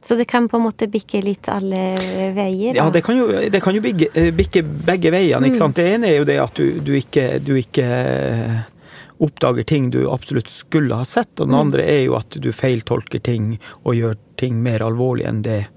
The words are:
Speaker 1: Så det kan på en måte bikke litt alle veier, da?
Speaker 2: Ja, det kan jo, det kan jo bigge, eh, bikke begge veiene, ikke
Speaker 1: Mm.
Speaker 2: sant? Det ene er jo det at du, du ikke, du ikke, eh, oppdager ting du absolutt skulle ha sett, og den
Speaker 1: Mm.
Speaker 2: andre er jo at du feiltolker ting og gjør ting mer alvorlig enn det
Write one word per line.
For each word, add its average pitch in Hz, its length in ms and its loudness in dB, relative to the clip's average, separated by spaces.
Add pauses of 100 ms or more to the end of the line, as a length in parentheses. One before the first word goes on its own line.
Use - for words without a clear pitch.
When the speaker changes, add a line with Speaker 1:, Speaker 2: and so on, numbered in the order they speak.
Speaker 1:
Så 247 120 0
det 233 120 0
kan 240 200 2
på - 80 -2
en 226 120 2
måte 220 180 -4
bikke 208 380 -4
litt 196 240 -4
alle 190 480 -2 (400)
veier, 202 380 -2
da? 156 100 2
Speaker 2:
Ja, 160 60 2
det 165 120 2
kan 240 160 0
jo, 247 80 2
det 196 340 2
kan 190 140 2
jo 214 80 2
bigge, 190 320 2
eh, 165 160 4
bikke 170 320 2
begge 160 480 0
veiene, 165 400 4
ikke 254 60 2
Speaker 1:
Mm. - 20 0
Speaker 2:
sant? 151 180 2
Det 175 180 2
ene 233 120 0
er 156 120 4
jo 147 60 2
det 143 140 2
at 131 160 -2
du, 143 260 0
du 143 120 -2
ikke, 139 520 0
du 139 120 0
ikke, 131 260 0
eh, 123 800 -2 (560)
oppdager 127 480 0
ting 135 240 2
du 127 200 0
absolutt 123 380 -4
skulle - 460 -2
ha 120 100 -4
sett, - 360 -4
og 143 80 0
den 131 80 2
Speaker 1:
Mm. 147 40 4
Speaker 2:
andre 139 240 2
er 147 200 2
jo 127 100 0
at - 160 -4
du 131 220 -4
feiltolker 120 680 -2
ting 113 380 -4 (260)
og 123 100 0
gjør 113 220 0 (200)
ting 120 260 -2
mer 117 160 0
alvorlig 117 480 -2
enn 107 160 -4
det 107 240 -2 (100)